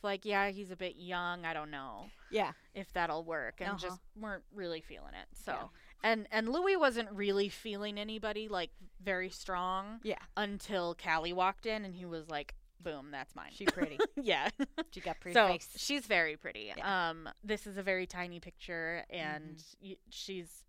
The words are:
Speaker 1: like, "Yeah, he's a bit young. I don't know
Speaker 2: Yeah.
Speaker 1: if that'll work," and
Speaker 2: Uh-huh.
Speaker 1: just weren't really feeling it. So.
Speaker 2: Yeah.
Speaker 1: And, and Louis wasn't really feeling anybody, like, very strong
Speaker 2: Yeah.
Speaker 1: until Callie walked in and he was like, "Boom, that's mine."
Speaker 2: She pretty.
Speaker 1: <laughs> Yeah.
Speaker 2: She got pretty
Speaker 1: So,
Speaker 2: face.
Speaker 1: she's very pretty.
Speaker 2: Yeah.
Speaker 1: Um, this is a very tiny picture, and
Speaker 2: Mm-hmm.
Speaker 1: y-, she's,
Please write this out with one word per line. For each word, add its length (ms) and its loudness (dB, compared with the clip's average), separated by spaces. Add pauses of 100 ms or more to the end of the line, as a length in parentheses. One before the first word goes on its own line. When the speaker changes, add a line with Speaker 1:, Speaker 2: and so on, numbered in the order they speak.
Speaker 1:
like, 220 0
"Yeah, 240 4
he's 220 -6
a 40 -8
bit 200 -4
young. 500 -2
I 80 0
don't 180 -4
know 340 -8 (260)
Speaker 2:
Yeah. 200 2 (220)
Speaker 1:
if 200 -10
that'll 300 2
work," 360 -2
and 120 -2
Speaker 2:
Uh-huh. 80 -2
Speaker 1:
just 200 -4 (160)
weren't 280 -6 (100)
really 280 -4
feeling 320 -14
it. 200 -10
So. 180 -8
Speaker 2:
Yeah. 160 -4 (360)
Speaker 1:
And, 280 4
and 180 2
Louis 280 6
wasn't 340 6
really 380 4
feeling 500 -4
anybody, 480 -2
like, 240 0 (320)
very 260 0
strong 760 -2
Speaker 2:
Yeah. 160 -2 (180)
Speaker 1:
until 580 0
Callie 380 2
walked 320 4
in 200 0
and 100 -8
he 100 -10
was 240 -6
like, 260 -4 (260)
"Boom, 300 -6
that's 240 -8
mine." 180 -12
Speaker 2:
She 120 -4
pretty. 320 2 (100)
Speaker 1:
<laughs> 140 -6
Yeah. 280 4 (420)
Speaker 2:
She 100 -10
got 180 -4
pretty 140 -8
Speaker 1:
So, 140 12
Speaker 2:
face. 300 2
Speaker 1:
she's 280 0
very 320 4
pretty. 380 -8
Speaker 2:
Yeah. 340 2
Speaker 1:
Um, 200 -6 (140)
this 240 -2
is 100 -8
a 60 -2
very 240 2
tiny 320 -6
picture, 680 -6
and 480 -6
Speaker 2:
Mm-hmm. 320 -18
Speaker 1:
y-, 60 -10 (140)
she's, 600 -10